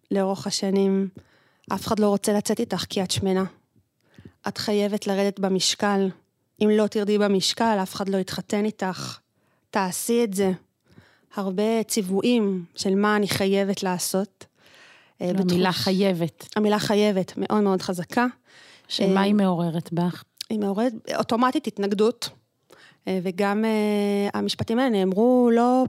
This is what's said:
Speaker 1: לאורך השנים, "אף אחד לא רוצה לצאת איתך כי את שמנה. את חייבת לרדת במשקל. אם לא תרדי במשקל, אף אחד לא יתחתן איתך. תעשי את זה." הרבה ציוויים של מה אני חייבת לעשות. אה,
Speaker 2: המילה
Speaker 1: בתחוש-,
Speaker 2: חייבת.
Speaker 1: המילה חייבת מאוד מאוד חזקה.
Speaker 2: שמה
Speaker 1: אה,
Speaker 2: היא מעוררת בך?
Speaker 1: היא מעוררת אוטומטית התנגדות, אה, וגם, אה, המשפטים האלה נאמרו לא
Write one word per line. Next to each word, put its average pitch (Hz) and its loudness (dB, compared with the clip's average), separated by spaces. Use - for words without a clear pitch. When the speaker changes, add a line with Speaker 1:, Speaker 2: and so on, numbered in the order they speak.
Speaker 1:
לאורך 196 -2
השנים, 196 0
"אף 202 -6
אחד 214 0
לא 208 4
רוצה 202 0
לצאת 208 0
איתך 226 -4
כי 196 -4
את 185 -6
שמנה. 190 0
את - -8
חייבת 208 -2
לרדת 196 0
במשקל. 196 0
אם 214 4
לא 214 4
תרדי 208 0
במשקל, 208 2
אף - -8
אחד 196 -4
לא 196 0
יתחתן 196 -2
איתך. 175 -6
תעשי 220 0
את 208 -2
זה." 190 2
הרבה 208 -2
ציוויים 196 0
של 196 0
מה 208 2
אני 208 2
חייבת 196 0
לעשות. 185 -4
אה, 180 -2
Speaker 2:
המילה 180 2
Speaker 1:
בתחוש-, - -2
Speaker 2:
חייבת. 185 0
Speaker 1:
המילה 208 2
חייבת 202 0
מאוד 208 0
מאוד 190 2
חזקה. 190 -2
Speaker 2:
שמה 190 2
Speaker 1:
אה, - 4
Speaker 2:
היא 202 2
מעוררת 170 0
בך? 170 -2
Speaker 1:
היא 214 -4
מעוררת 208 -2
אוטומטית 254 0
התנגדות, 202 -2
אה, 190 -2
וגם, 202 0
אה, 208 0
המשפטים 208 -2
האלה 269 2
נאמרו 226 2
לא 247 4